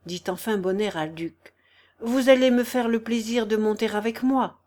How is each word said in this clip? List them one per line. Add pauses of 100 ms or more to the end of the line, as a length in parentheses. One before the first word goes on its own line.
dit
enfin
Bonnaire
à
Luc, « (460)
vous
allez
me
faire
le
plaisir
de
monter
avec
moi. »